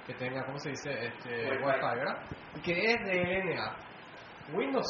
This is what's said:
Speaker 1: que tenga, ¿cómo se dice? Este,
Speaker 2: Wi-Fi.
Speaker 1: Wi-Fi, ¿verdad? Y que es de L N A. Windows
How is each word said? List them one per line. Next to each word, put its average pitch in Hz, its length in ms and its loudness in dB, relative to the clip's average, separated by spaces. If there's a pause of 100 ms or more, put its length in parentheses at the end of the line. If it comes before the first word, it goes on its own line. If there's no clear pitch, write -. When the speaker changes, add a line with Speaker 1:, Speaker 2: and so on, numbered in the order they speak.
Speaker 1:
que 123 80 -6
tenga, 131 300 -2
¿cómo 139 140 -4
se 143 120 -4
dice? 127 360 -2
Este, 120 440 -2
Speaker 2:
Wi-Fi. 135 120 2
Speaker 1:
Wi-Fi, 135 360 4
¿verdad? - 240 0 (340)
Y 147 60 -8
que 175 100 2
es 220 320 4
de 180 180 4
L 185 200 2
N 151 180 0
A. - 160 -4 (800)
Windows 262 360 2